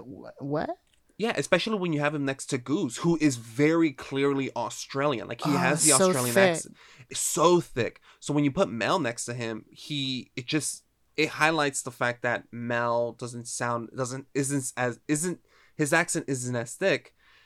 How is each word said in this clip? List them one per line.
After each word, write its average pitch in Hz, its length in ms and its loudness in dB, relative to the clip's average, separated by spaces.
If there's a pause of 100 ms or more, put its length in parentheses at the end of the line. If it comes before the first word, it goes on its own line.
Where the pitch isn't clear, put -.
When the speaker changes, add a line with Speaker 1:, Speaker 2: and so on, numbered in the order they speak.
Speaker 1:
wh-, - 400 -16
what?" 151 340 -4 (400)
Speaker 2:
Yeah, 220 200 -4
especially 208 420 2
when 180 160 -2
you 147 60 0
have 147 140 0
him 143 120 -2
next 135 200 -4
to 135 120 -2
Goose, 135 400 -2
who 170 240 2
is 139 140 4
very 143 560 2
clearly 139 640 -2
Australian. 120 760 -4
Like, 113 140 -8
he - 80 0
Speaker 1:
Oh, - 60 4
Speaker 2:
has 139 260 2
the 156 100 6
Speaker 1:
so 185 160 6
Speaker 2:
Australian 123 260 2
Speaker 1:
thick. 190 220 6
Speaker 2:
accent. - 200 -10 (340)
It's - 100 -8
so 175 400 4
thick. - 400 -4 (200)
So - 140 -6
when 147 100 4
you 143 60 4
put 131 200 0
Mel 117 280 0
next 120 280 -4
to 120 80 -6
him, 113 360 -6
he, 135 680 -6
it 123 100 -8
just, - 380 -4 (320)
it 151 140 2
highlights 151 520 2
the 127 80 -8
fact 120 320 -2
that 120 280 -2
Mel 120 640 -2
doesn't 120 360 -12
sound, 120 460 -4
doesn't, 131 380 -6
isn't 139 460 0
as, 123 300 -2
isn't, 160 320 0 (360)
his 151 160 0
accent 165 360 2
isn't 123 280 -2
as 120 180 -4
thick. 175 380 0 (340)